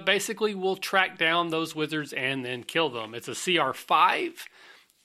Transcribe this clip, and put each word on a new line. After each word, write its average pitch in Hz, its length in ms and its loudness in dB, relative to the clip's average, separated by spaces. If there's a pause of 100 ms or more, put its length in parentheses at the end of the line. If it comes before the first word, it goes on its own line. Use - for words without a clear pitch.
basically 202 480 0
will 190 220 0
track 190 420 2
down 170 300 2
those 160 260 -2
wizards 151 380 -4
and 135 320 -2
then 123 200 -6
kill 165 260 0
them. 113 260 -8
It's 120 140 -10
a 117 60 -6
C 180 220 0
R 135 160 2
five. - 720 2 (580)